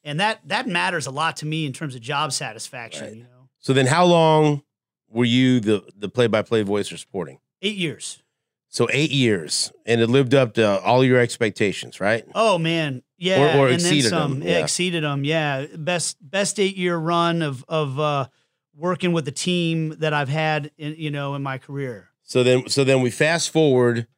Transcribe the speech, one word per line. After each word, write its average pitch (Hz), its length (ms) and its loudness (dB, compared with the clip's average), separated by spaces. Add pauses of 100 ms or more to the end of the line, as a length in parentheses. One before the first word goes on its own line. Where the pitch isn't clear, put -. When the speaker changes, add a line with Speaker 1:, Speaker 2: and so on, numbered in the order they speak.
Speaker 1:
And 147 160 -6
that, 214 280 -2
that 196 200 -2
matters 175 400 -2
a 135 40 -10
lot 151 260 -4
to 147 100 -12
me 156 180 -4
in 131 80 -8
terms 139 220 -10
of 117 60 -14
job 143 300 -4
satisfaction, 120 760 -10
Speaker 2:
Right. 110 120 -16
Speaker 1:
you - 60 -20
know? - 260 -20 (100)
Speaker 2:
So 135 140 -2
then 131 140 4
how 170 180 4
long 156 560 4 (480)
were 117 160 0
you 127 340 4
the, 104 240 2 (140)
the 101 120 -8
play-by-play 110 520 2
voice 101 280 -2
for 82 80 -14
Sporting? 78 420 -10 (240)
Speaker 1:
Eight 208 140 -4
years. 151 440 -8 (460)
Speaker 2:
So 120 240 0
eight 143 200 0
years, 107 600 0 (140)
and 117 160 2
it 113 60 4
lived 131 280 4
up 127 200 2
to 104 260 2
all 123 220 4
your 127 140 4
expectations, 110 840 -2
right? 107 240 0 (100)
Speaker 1:
Oh, 208 220 2
man. 160 440 -2 (160)
Yeah, 185 220 0 (180)
Speaker 2:
Or, 139 40 6
or 135 80 6
Speaker 1:
and 123 100 2
then - 160 2
Speaker 2:
exceeded 123 180 2
'em, - 60 0 (140)
Speaker 1:
some. 139 100 -6
Speaker 2:
yeah. 170 160 0
Speaker 1:
Exceeded 170 460 -2
'em, 139 180 -4
yeah. 147 420 -2 (120)
Best, 165 420 -4
best 196 400 -4
eight-year 190 380 0
run 170 440 0
of, 135 280 -6
of, 147 280 -2
uh, 147 300 -2 (480)
working 175 380 -2
with 160 100 0
the 143 80 -6
team 165 680 -2
that 151 140 -2
I've 143 140 -2
had 151 500 -2
in, 151 200 -10
you 151 120 -8
know, 143 260 -6
in 139 60 -6
my 135 160 -6
career. 131 520 -10 (140)
Speaker 2:
So - 200 0
then, 127 240 4
so 139 160 0
then 131 180 4
we 123 80 2
fast 160 400 0
forward 123 580 2 (100)